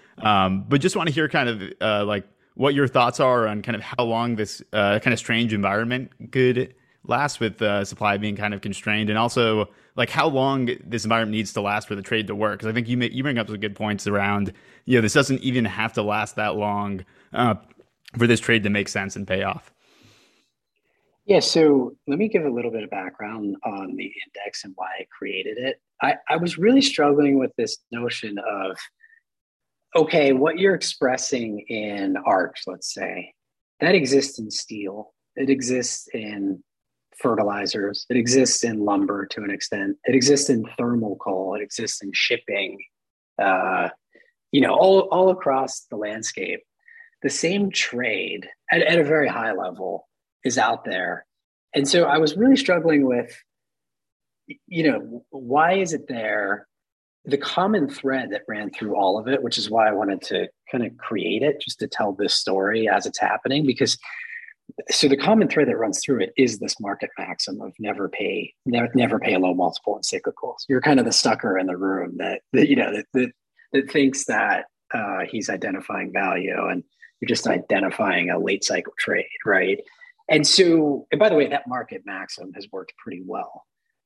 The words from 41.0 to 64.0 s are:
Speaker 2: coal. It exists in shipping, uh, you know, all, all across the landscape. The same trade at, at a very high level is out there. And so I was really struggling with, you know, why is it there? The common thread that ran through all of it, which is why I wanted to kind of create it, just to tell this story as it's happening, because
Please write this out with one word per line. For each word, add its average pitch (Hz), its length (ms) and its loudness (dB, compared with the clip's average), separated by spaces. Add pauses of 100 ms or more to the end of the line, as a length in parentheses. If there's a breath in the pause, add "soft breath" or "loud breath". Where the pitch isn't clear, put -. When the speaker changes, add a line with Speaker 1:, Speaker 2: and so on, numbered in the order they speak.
Speaker 2:
coal. 95 380 -4
It 104 80 -6
exists 104 400 -8
in 98 120 -10
shipping, 98 640 -2 (640)
uh, 92 500 0 (600 soft breath)
you 143 80 6
know, - 140 4
all, 190 260 8 (100)
all 185 200 4
across 135 600 -2
the 117 60 -10
landscape. 104 640 -6 (640 loud breath)
The 139 80 0
same 190 400 0
trade 95 800 -4 (240)
at, 170 100 4
at 170 160 4
a 156 60 6
very 147 240 2
high 113 240 -2
level 92 560 -6 (360)
is 123 120 -2
out 113 280 2
there. 90 420 -4 (480)
And 139 120 2
so 170 180 4
I 147 120 4
was 160 200 2
really 247 200 8
struggling 160 500 4
with, 120 300 0 (1300)
you 160 240 2
know, 117 400 -4
why 139 440 2
is 185 180 0
it 143 160 -6
there? 107 580 -4 (600)
The 135 100 2
common 180 540 0
thread 131 400 -4
that 104 180 -6
ran 107 220 -6
through 104 260 -6
all 101 220 2
of 110 100 -6
it, 135 140 0
which 117 160 -2
is 104 100 -4
why 110 180 4
I 107 60 2
wanted 98 300 -2
to 92 260 -4 (240)
kind 120 140 -2
of - 100 -10
create 104 460 -4
it, 143 180 0
just - 200 -10
to - 60 -4
tell 104 260 -2
this 113 200 -2
story 101 560 0
as 98 160 2
it's - 140 -8
happening, 123 480 0
because 123 320 0 (880 loud breath)